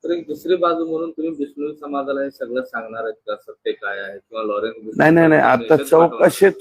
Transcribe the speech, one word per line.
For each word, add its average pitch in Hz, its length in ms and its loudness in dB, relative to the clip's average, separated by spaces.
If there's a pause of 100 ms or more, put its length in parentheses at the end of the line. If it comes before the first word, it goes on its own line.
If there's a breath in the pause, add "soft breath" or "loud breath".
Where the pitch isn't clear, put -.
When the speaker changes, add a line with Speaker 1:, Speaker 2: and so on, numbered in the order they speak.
Speaker 1:
तर 165 60 -6
एक 170 180 -4
दुसरी 165 280 -2
बाजू 165 340 0
म्हणून 160 200 -4
तुम्ही 160 200 -6
बिश्नोई 147 440 -8
समाजाला 139 460 -6
हे 139 100 -4
सगळं 127 320 -8
सांगणार 113 420 -10
आहेत 110 100 -6 (120)
का, 107 100 -6
सत्य - 360 -10
काय 98 260 -8
आहे? 98 200 -12
किंवा 110 260 -10
लॉरेन्स 104 320 -4
बिश्नोई 110 220 -14
Speaker 2:
नाही, 160 160 6
नाही, 165 140 6
नाही. 151 120 6
Speaker 1:
यांना 123 120 4
Speaker 2:
आता 120 100 2
Speaker 1:
याच्यात 147 380 4
पाठवणार? 165 280 4
Speaker 2:
चौकशीत 190 320 4